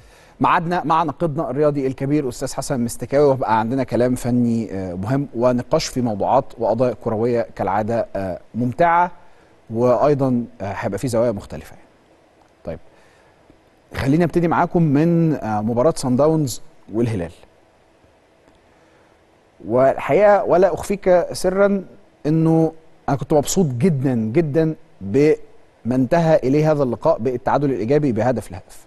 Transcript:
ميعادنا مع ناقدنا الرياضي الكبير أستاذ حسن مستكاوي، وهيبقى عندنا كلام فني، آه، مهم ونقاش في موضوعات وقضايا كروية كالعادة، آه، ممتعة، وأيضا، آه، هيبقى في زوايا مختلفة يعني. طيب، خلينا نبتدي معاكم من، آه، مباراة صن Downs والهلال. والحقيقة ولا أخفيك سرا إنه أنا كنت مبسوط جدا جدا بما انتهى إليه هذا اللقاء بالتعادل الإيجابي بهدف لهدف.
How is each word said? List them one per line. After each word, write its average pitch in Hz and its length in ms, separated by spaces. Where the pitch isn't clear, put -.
ميعادنا 170 460
مع 160 180
ناقدنا 156 460
الرياضي 143 380
الكبير 139 420
أستاذ 127 240
حسن 135 260
مستكاوي، 127 480
وهيبقى 123 320
عندنا 120 240
كلام 123 320
فني، 120 580
آه، 92 200
مهم 123 420
ونقاش 123 520
في - 140
موضوعات 107 440
وقضايا 117 460
كروية 117 520
كالعادة، 107 600
آه، 95 240
ممتعة، 170 560
وأيضا، 123 760
آه، 101 120
هيبقى 101 260
في 143 80
زوايا 117 240
مختلفة - 440
يعني. - 120
طيب، 80 140
خلينا 139 300
نبتدي 175 240
معاكم 165 360
من، 160 500
آه، 107 280
مباراة 120 360
صن 135 180
Downs 151 460
والهلال. 107 380
والحقيقة 139 760
ولا 170 300
أخفيك 180 580
سرا 190 540
إنه 160 480
أنا 139 80
كنت - 160
مبسوط 160 320
جدا 131 500
جدا 151 600
بما 139 340
انتهى 160 400
إليه 151 360
هذا 147 120
اللقاء 131 360
بالتعادل 127 520
الإيجابي 131 400
بهدف 110 400
لهدف. - 360